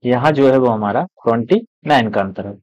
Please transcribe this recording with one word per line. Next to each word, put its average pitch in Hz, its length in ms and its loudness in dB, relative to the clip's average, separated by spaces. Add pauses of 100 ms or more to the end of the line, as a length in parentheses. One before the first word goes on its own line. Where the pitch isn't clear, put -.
यहाँ 127 280 0
जो 139 200 4
है 131 60 4
वो 127 100 2
हमारा 107 360 -2 (200)
ट्वेंटी 120 380 0 (260)
नाइन 127 220 2
का 104 120 -2
अंतर 95 260 -8
है। 101 160 -12